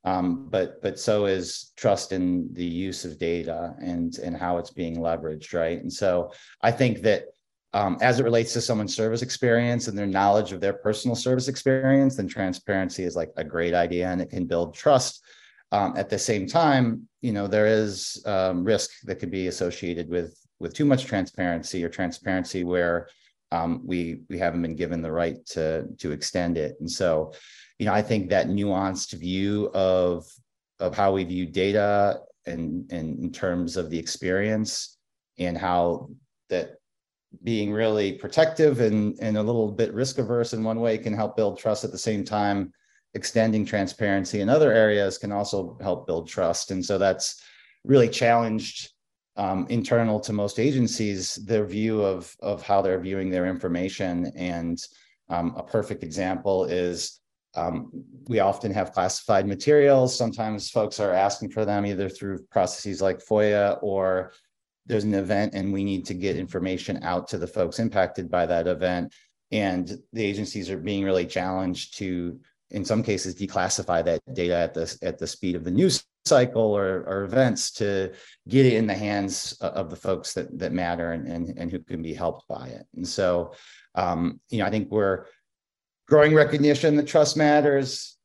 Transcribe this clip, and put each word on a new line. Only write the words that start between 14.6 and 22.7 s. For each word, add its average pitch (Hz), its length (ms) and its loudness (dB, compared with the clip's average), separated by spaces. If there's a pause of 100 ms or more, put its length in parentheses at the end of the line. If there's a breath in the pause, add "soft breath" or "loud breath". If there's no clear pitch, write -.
trust. - 480 2 (480 soft breath)
Um, 95 260 0
at 98 120 -4
the 101 100 -2
same 104 260 0
time, 131 640 2 (140)
you 123 100 -2
know, 101 160 -2
there 107 180 4
is, 107 640 0
um, 95 360 0
risk 104 280 0 (140)
that 95 100 -6
could 85 160 -8
be 92 160 -2
associated 85 640 -4
with, 85 300 -4 (200)
with 85 160 -8
too 151 100 0
much 131 200 2
transparency 90 800 -4
or 85 60 -4
transparency 92 760 -4
where, 87 440 0 (440 soft breath)